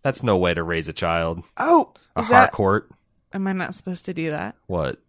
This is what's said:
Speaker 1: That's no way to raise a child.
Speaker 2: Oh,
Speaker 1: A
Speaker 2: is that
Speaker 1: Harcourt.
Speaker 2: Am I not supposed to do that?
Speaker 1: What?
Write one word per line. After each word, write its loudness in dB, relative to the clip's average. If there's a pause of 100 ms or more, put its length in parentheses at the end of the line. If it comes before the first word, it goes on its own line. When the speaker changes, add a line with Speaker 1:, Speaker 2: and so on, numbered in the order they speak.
Speaker 1:
That's -4
no 2
way 2
to -2
raise -4
a -10
child. -2 (120)
Speaker 2:
Oh, 2 (240)
Speaker 1:
A 0
Speaker 2:
is -4
that 6
Speaker 1:
Harcourt. 0 (420)
Speaker 2:
Am -4
I -2
not -6
supposed -10
to -8
do -4
that? -8 (100)
Speaker 1:
What? -2 (100)